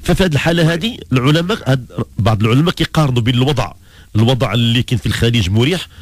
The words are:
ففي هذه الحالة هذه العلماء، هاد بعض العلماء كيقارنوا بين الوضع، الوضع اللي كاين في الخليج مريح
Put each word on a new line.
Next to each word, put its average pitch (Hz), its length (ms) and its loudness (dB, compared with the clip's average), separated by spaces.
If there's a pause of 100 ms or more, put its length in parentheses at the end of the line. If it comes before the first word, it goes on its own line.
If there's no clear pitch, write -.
ففي 180 200 2
هذه 175 100 0
الحالة 165 400 2
هذه 208 240 -4 (160)
العلماء، 151 580 0
هاد 131 140 -2 (340)
بعض 107 240 2
العلماء 139 300 2
كيقارنوا 143 480 -2
بين 123 140 0
الوضع، 127 360 0 (440)
الوضع 113 380 2
اللي 117 300 0
كاين 113 160 -4
في - 60 -10
الخليج 117 440 0
مريح 127 380 0 (140)